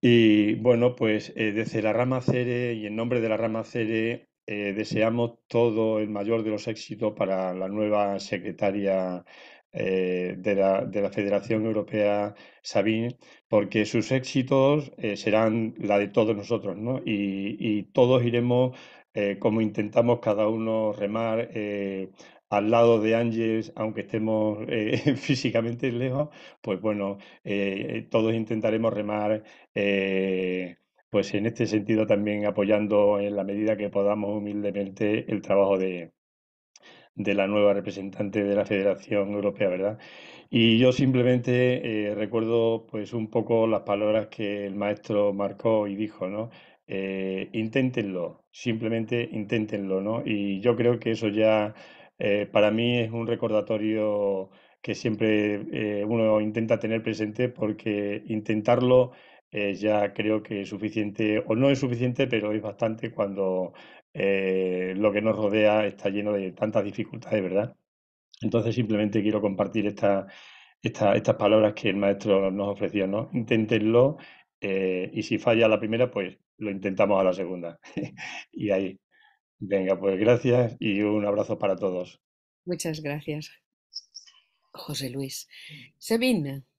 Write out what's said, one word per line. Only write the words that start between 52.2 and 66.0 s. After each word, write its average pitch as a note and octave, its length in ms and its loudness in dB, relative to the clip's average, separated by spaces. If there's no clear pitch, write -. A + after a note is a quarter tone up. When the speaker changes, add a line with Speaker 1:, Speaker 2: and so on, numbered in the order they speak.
Speaker 1:
para G#2 220 4
mí A#2+ 260 2
es A2+ 140 0
un A2+ 140 -4
recordatorio G#2+ 1200 0
que A#2+ 120 -4
siempre, G#2 1080 0
eh, G2+ 40 -2
uno A2 360 4
intenta A2 380 0
tener A2+ 240 -2
presente A2 460 -2
porque G#2 800 -4
intentarlo, A#2+ 840 2
eh, G2+ 240 -2
ya G2+ 380 0
creo G#2+ 300 0
que G#2 200 -6
es F#2+ 60 -10
suficiente, G#2+ 800 -2
o A2+ 80 0
no C3+ 160 4
es C3+ 80 2
suficiente, B2 480 -2
pero G#2+ 260 -2
es A2 80 -2
bastante A2 520 -4
cuando, F#2+ 600 -2
eh, F#2+ 840 0
lo G#2 160 4
que G#2 100 0
nos A2 140 0
rodea G#2+ 500 2
está G2+ 240 -4